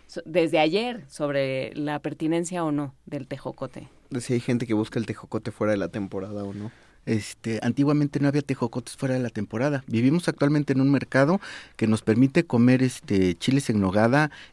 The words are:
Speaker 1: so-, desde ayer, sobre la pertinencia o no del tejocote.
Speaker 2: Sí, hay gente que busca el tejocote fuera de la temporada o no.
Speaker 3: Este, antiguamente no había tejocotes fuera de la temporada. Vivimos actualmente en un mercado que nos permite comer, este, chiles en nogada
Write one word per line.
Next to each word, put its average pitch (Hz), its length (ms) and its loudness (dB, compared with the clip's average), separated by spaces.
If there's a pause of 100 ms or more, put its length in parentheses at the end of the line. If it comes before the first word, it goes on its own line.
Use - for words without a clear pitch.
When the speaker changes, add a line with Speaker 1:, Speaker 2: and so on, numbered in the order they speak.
Speaker 1:
so-, - 180 -14
desde 160 360 2
ayer, 190 480 0
sobre 135 680 -4
la 147 240 -4
pertinencia 170 680 -4
o 156 60 -2
no 143 240 -4 (120)
del 139 200 -8
tejocote. 131 600 -12 (320)
Speaker 2:
Sí, 123 140 -2
hay 120 60 2
gente 120 260 -2
que 113 80 0
busca 110 260 0
el 104 60 -4
tejocote - 440 -8
fuera 107 220 -2
de 101 60 0
la 90 100 -4
temporada 101 560 -8
o 98 100 -8
no. 104 160 -10 (340)
Speaker 3:
Este, 113 600 -4
antiguamente 147 560 0
no 143 80 2
había 139 140 0
tejocotes 123 540 -6
fuera 131 200 -2
de 131 40 -2
la 120 100 -4
temporada. 131 580 -2
Vivimos 131 400 2
actualmente 147 440 0
en 131 80 2
un 135 120 4
mercado 139 480 2 (340)
que 110 140 0
nos 110 120 2
permite 131 440 4
comer, 123 360 4
este, 95 540 2
chiles 135 360 0
en 107 100 2
nogada 113 500 4 (220)